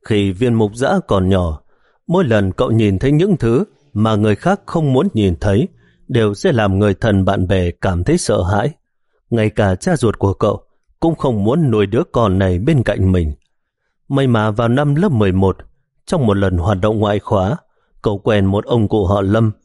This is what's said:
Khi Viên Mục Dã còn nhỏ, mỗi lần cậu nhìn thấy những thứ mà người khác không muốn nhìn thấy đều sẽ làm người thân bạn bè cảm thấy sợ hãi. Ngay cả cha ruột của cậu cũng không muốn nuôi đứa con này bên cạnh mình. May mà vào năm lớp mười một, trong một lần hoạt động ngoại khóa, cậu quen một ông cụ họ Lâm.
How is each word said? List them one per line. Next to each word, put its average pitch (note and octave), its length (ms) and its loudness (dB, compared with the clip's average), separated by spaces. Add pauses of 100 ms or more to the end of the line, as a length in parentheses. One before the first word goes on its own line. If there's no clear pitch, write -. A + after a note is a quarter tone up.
Khi G2+ 280 0
Viên A#2 220 0
Mục G#2+ 200 0
Dã D3+ 340 0
còn F#2+ 200 0
nhỏ, F2+ 320 0 (460)
mỗi F3+ 180 0
lần G#2 280 0
cậu B2+ 180 -2
nhìn G#2+ 280 2
thấy C3 140 0
những E3+ 240 2
thứ A#2+ 280 0 (280)
mà G#2+ 240 0
người G#2 200 2
khác G3 300 -2
không D#3 260 -2
muốn C3 220 2
nhìn G2 260 2
thấy G#2+ 280 0 (400)
đều A2+ 260 0
sẽ F3+ 180 -2
làm G2+ 260 0
người G2+ 160 2
thân G2 300 0
bạn G2 220 0
bè F2+ 240 0
cảm F2 340 -4
thấy D#3+ 140 0
sợ G#2+ 240 0
hãi. G#2 280 -2 (600)
Ngay A2 200 0
cả G2 240 0
cha F3 220 -2
ruột A2+ 220 0
của G2+ 160 -2
cậu G#2 280 -2 (380)
cũng E3 140 0
không A#2 300 -2
muốn C#3 260 0
nuôi G#2+ 160 0
đứa G#2 160 -2 (100)
con G#2 260 0
này F#2 200 0
bên C3 240 0
cạnh F#2+ 300 0
mình. E2 220 0 (760)
May C#3 180 0
mà A2 240 2
vào A2+ 180 -2
năm C#3+ 260 0
lớp F3 180 0
mười G#2+ 200 2
một, F#2+ 240 2 (500)
trong G3 200 -2
một G3+ 100 2
lần F#2+ 220 0
hoạt F#2 220 -2
động G#2+ 180 0
ngoại G#2 200 0
khóa, G2+ 380 -2 (460)
cậu G#2 160 -2
quen G2+ 280 0
một G2 180 0
ông A2 240 0
cụ G#2 180 0
họ G2+ 140 2
Lâm. G#2+ 320 0 (120)